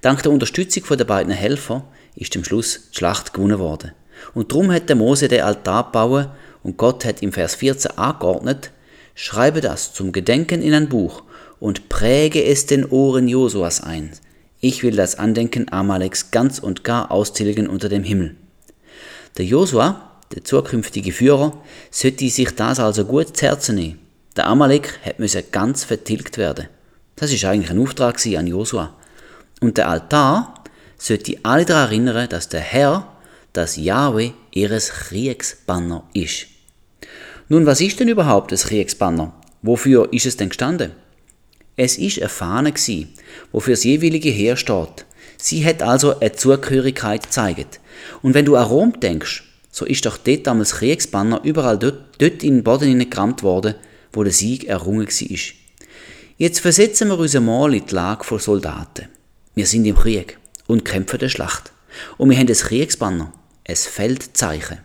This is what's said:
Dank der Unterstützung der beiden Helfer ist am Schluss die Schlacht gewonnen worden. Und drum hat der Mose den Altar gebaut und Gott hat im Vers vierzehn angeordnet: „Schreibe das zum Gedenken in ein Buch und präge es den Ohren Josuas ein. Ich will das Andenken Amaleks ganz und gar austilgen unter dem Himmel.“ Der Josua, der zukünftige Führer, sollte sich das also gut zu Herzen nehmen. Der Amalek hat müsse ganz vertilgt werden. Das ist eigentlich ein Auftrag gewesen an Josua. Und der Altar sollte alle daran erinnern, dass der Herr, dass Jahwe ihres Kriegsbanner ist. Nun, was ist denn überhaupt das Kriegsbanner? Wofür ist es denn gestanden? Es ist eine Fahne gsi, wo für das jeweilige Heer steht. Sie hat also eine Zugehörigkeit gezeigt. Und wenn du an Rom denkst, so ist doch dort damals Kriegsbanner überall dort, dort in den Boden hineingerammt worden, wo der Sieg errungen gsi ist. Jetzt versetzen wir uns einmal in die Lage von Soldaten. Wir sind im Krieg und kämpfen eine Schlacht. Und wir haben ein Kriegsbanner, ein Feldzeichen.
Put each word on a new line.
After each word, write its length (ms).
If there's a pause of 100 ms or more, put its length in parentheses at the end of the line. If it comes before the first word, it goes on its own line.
Dank 220
der 80
Unterstützung 520 (140)
der 60
beiden 280
Helfer 580 (260)
ist 200
am 80
Schluss 480
die 60
Schlacht 340
gewonnen 260
worden. 340 (420)
Und 180
drum 180
hat 180
der 80
Mose 320
den 140
Altar 440
gebaut 420 (340)
und 140
Gott 280
hat 180
im 100
Vers 220
vierzehn 440
angeordnet: 720 (440)
„Schreibe 460
das 320
zum 200
Gedenken 500
in 120
ein 140
Buch 340 (360)
und 300
präge 560
es 220
den 180
Ohren 440
Josuas 540
ein. 300 (480)
Ich 220
will 140
das 200
Andenken 560
Amaleks 580
ganz 280
und 260
gar 260
austilgen 580
unter 200
dem 160
Himmel.“ 320 (1000)
Der 60
Josua, 720 (160)
der 100
zukünftige 680
Führer, 500 (280)
sollte 380
sich 220
das 280
also 260
gut 320
zu 100
Herzen 280
nehmen. 240 (380)
Der 100
Amalek 580
hat 140
müsse 240
ganz 420
vertilgt 540
werden. 300 (480)
Das 160
ist 120
eigentlich 260
ein 80
Auftrag 380
gewesen 220
an 80
Josua. 500 (640)
Und 180
der 100
Altar 680 (420)
sollte 460
alle 220
daran 260
erinnern, 380
dass 200
der 120
Herr, 560 (360)
dass 240
Jahwe 560 (180)
ihres 400
Kriegsbanner 1200
ist. 320 (1000)
Nun, 180
was 160
ist 180
denn 80
überhaupt 440
das 120
Kriegsbanner? 680 (260)
Wofür 520
ist 120
es 140
denn 100
gestanden? 440 (840)
Es 220
ist 200
eine 120
Fahne 420
gsi, 360 (420)
wo 100
für 120
das 120
jeweilige 460
Heer 260
steht. 480 (320)
Sie 280
hat 180
also 360
eine 140
Zugehörigkeit 920
gezeigt. 560 (420)
Und 100
wenn 140
du 100
an 80
Rom 340
denkst, 460 (260)
so 140
ist 220
doch 100
dort 300
damals 300
Kriegsbanner 680
überall 340
dort, 440
dort 200
in 140
den 80
Boden 240
hineingerammt 540
worden, 320 (380)
wo 100
der 100
Sieg 320
errungen 420
gsi 200
ist. 280 (840)
Jetzt 240
versetzen 480
wir 100
uns 160
einmal 400
in 120
die 80
Lage 300
von 140
Soldaten. 680 (460)
Wir 120
sind 200
im 100
Krieg 420 (280)
und 180
kämpfen 360
eine 100
Schlacht. 420 (460)
Und 120
wir 80
haben 100
ein 60
Kriegsbanner, 800 (340)
ein 100
Feldzeichen. 1080